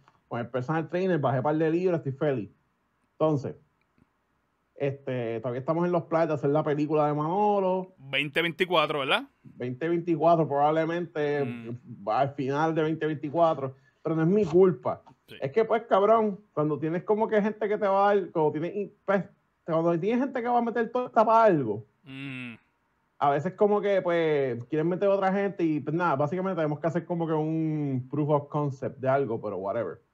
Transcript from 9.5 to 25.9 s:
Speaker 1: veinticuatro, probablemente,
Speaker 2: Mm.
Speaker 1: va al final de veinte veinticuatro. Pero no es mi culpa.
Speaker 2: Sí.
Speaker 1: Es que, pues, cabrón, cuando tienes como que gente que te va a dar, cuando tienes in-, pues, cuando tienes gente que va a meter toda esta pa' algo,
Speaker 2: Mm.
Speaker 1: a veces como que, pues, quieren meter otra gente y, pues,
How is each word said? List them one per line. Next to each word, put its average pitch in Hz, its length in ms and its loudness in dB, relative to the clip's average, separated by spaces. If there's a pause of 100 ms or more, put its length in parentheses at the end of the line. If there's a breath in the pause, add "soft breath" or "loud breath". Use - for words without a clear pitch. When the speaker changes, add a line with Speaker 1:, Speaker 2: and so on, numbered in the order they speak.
Speaker 1:
veinticuatro, 165 580 2
probablemente, 151 960 0
Speaker 2:
Mm. 120 640 -10
Speaker 1:
va 110 120 2
al 139 160 2
final 147 400 -2
de 160 80 0
veinte 156 240 -2
veinticuatro. 151 680 0 (280 soft breath)
Pero 160 120 -2
no 160 60 0
es 160 60 4
mi 202 180 2
culpa. 160 560 2 (260)
Speaker 2:
Sí. 107 140 -18
Speaker 1:
Es 131 100 -4
que, 220 140 2
pues, 220 240 0
cabrón, 214 500 4 (140)
cuando 151 260 0
tienes 160 240 -4
como 220 240 0
que 214 140 2
gente 214 260 -2
que 208 100 -2
te 208 100 -2
va 196 240 4
a 202 40 4
dar, 175 160 -2
cuando 151 200 2
tienes 156 240 -6
in-, 202 180 -6 (100)
pues, 196 200 0 (420)
cuando 165 340 0
tienes 226 240 0
gente 254 180 -4
que 233 60 -4
va 240 120 2
a - 20 4
meter 226 300 -2
toda 247 160 -2
esta 220 180 4
pa' 226 180 6
algo, 127 420 2 (180)
Speaker 2:
Mm. 135 500 -12 (640)
Speaker 1:
a 143 140 2
veces 156 220 -2
como 208 280 2
que, 196 220 2
pues, 151 640 0
quieren 156 220 -2
meter 185 220 0
otra 190 240 2
gente 196 320 -2
y, 151 160 0
pues, 147 140 -6